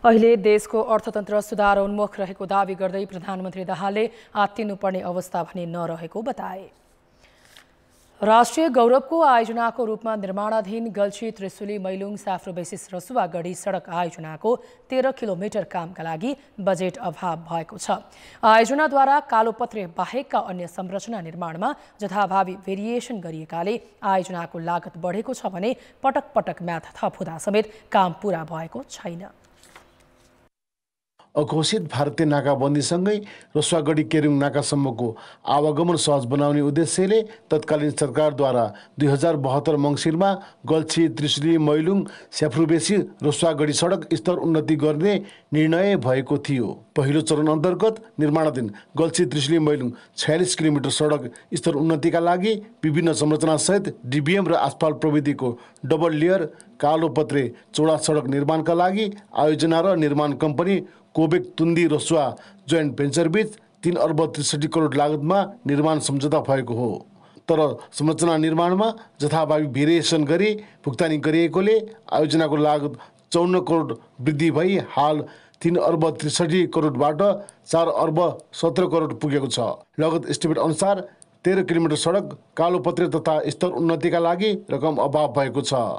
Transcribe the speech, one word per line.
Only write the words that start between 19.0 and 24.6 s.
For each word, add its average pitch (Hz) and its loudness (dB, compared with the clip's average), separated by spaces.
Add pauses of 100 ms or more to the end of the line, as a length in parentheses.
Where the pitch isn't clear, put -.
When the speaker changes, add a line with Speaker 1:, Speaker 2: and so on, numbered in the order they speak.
Speaker 1:
कालोपत्रे 220 -2
बाहेकका 247 -4 (120)
अन्य 180 -8
संरचना 190 -10 (100)
निर्माणमा 175 -6 (280)
जथाभावी 190 0 (120)
भेरिएसन 214 -6
गरिएकाले 170 -6 (220)
आयोजनाको 185 -2
लागत 170 -6